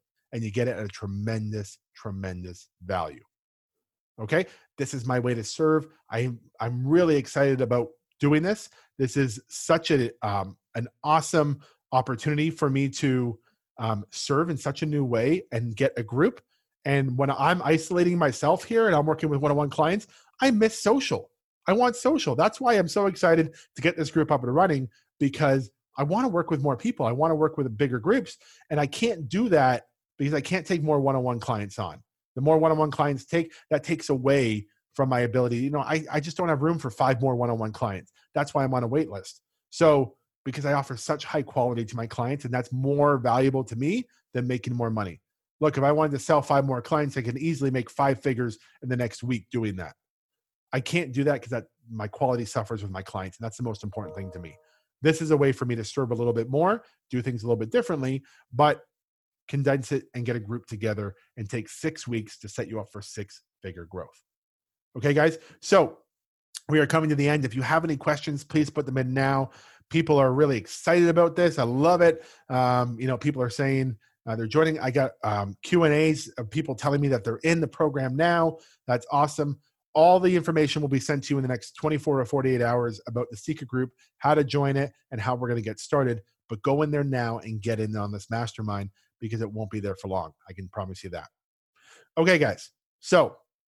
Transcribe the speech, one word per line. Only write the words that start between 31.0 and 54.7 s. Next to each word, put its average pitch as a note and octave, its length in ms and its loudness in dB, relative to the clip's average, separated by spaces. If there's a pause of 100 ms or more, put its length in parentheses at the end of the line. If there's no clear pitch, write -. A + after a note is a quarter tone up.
one-on-one B2+ 400 0
clients G#2 380 -4
on. F2+ 240 -8 (340)
The C3 40 -4
more D#3 160 6
one-on-one D#3 360 4
clients C#3+ 340 -2
take, E3 260 -2 (180)
that - 120 0
takes - 260 -6
away B2+ 580 2 (280)
from C3+ 140 0
my B2+ 120 2
ability. B2 360 0
You C3 140 -2
know, D3 100 -2
I, D#3 300 -2
I A#2+ 100 -2
just D#3+ 160 -8
don't F3+ 120 -2
have D3 140 2
room E3 160 2
for C3 120 -6
five C3 300 2
more C3 140 2
one-on-one A#2 380 -2
clients. G2+ 400 -6 (200)
That's D3 220 -2
why C#3+ 80 2
I'm C3 100 0
on B2 120 0
a - 20 -2
wait D3 240 -2
list. - 320 -14 (280)
So, D3 440 4 (300)
because C#3 200 -8
I C#3+ 100 0
offer C3+ 220 -4
such D3 280 -6
high D3+ 180 -4
quality A#2+ 420 -2
to A2 120 -10
my A#2 100 -6
clients, C3 380 -6
and B2 100 -6
that's B2 180 -4
more C#3+ 460 2
valuable C3 460 2
to A2+ 100 -12
me E3 320 -2 (260)
than B2 140 -4
making B2 300 -4
more A#2 120 -2
money. G#2 320 -6 (400)
Look, D3+ 160 2
if C3+ 80 2
I C#3+ 80 6
wanted D3+ 200 2
to C#3 80 -2
sell D3+ 220 2
five C#3 220 2
more C3 160 -2
clients, D3 360 -2
I C3+ 60 -4
can B2 140 -4
easily C#3 340 -2
make B2+ 200 -2
five C#3 320 0
figures A#2+ 360 -2 (240)
in B2+ 60 -10
the B2+ 80 -2
next A#2+ 280 -6
week A#2+ 260 -4
doing A2 260 -4
that. E2+ 200 -12 (760)
I C3 80 0
can't D#3 320 -4
do C3+ 120 0
that C#3+ 160 0
'cause A2 100 -14
that, A#2 160 -6 (240)
my G#2+ 180 -8
quality B2 360 -2
suffers G#2+ 380 -6
with G2+ 80 -10
my F#2+ 120 -10
clients, F#2+ 360 -10
and A#2 60 -12
that's A2+ 120 -10
the - 60 -10
most A2+ 220 -8
important G2+ 320 -10
thing F#2+ 160 -10
to F#2 60 -14
me. E2+ 180 -16 (460)